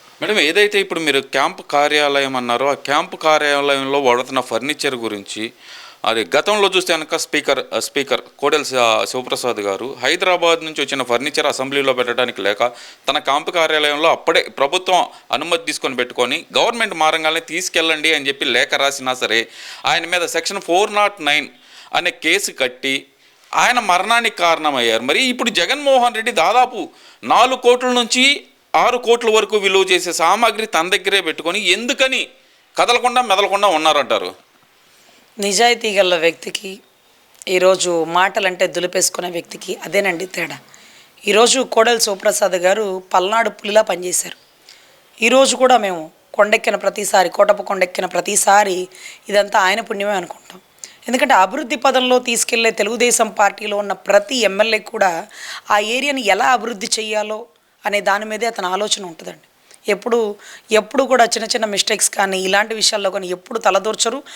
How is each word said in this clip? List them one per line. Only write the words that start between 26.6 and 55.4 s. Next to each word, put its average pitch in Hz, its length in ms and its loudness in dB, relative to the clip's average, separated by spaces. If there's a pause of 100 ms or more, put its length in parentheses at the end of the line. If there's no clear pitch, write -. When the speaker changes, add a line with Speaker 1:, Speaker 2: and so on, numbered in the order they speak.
Speaker 1:
నాలుగు 208 320 4
కోట్ల 247 320 2
నుంచి 247 560 2 (320)
ఆరు 220 220 2
కోట్ల 240 320 2
వరకు 220 280 2
విలువ 196 240 2
చేసే 180 320 0
సామాగ్రి 214 520 0
తన 170 240 -2
దగ్గరే 190 320 0
పెట్టుకొని, 165 380 -4
ఎందుకని 240 680 -2 (500)
కదలకుండా 240 440 2
మెదలకుండా 202 460 2
ఉన్నారంటారు? 139 680 0 (1040)
Speaker 2:
నిజాయితీ 214 580 2
గల 180 200 4
వ్యక్తికి, 170 640 -4 (680)
ఈరోజు 180 560 2
మాటలంటే 180 640 0
దులిపేసుకునే 175 640 -4
వ్యక్తికి - 540 -10
అదేనండి 185 420 -2
తేడా. 151 340 -8 (680)
ఈరోజు 233 320 4
కోడెల 233 380 2
శివప్రసాద్ 202 540 0
గారు 185 520 0 (100)
పల్నాడు 208 360 2
పులిలా 208 320 2
పనిచేశారు. 180 540 -4 (880)
ఈరోజు 254 320 4
కూడా 247 220 6
మేము 180 340 -4 (220)
కొండెక్కిన 214 420 2
ప్రతిసారి, 190 540 0
కోటప్ప 202 320 2
కొండెక్కిన 185 440 -2
ప్రతిసారి 190 840 2 (420)
ఇదంతా 202 300 2
ఆయన 196 220 2
పుణ్యమే 208 320 -4
అనుకుంటాం. - 480 -10 (460)
ఎందుకంటే 262 260 2
అభివృద్ధి 226 420 2
పదంలో 254 440 2
తీసుకెళ్లే 233 520 0
తెలుగుదేశం 226 580 0
పార్టీలో 202 480 0
ఉన్న 202 160 -4
ప్రతి 202 420 0
ఎమ్మెల్యే 214 440 2
కూడా 196 480 0 (440)